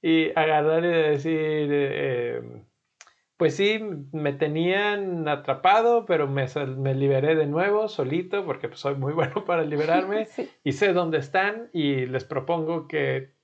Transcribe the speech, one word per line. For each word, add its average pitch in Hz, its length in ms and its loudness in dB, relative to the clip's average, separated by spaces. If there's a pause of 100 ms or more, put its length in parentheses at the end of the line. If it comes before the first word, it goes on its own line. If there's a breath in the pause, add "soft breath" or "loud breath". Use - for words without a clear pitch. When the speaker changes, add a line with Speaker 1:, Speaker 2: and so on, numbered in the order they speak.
Speaker 1:
y 160 360 4
agarrar 156 480 2
y 175 40 2
decir, 156 800 0
eh, 123 680 -2 (960 soft breath)
pues 151 200 2
sí, 208 220 2 (340)
me 151 200 -2
tenían 175 920 -2
atrapado, 196 800 2
pero 151 220 0
me 135 200 -2
sal-, 135 300 -6
me 135 160 0
liberé 139 420 2
de 156 120 2
nuevo 202 420 0
solito 180 560 -2
porque, 151 240 -6
pues, - 120 -18
soy 143 140 -2
muy 139 180 -4
<laughs> - 0 -
bueno 160 320 -2
para 170 180 0
liberarme 175 640 0
Speaker 2:
<laughs> - 100 -18
Sí. - 140 -8 (140)
Speaker 1:
y 135 100 0
sé 196 200 2
dónde 165 260 2
están 202 540 -2
y 143 320 0
les 127 200 -4
propongo 160 600 -4
que 135 460 -2 (100)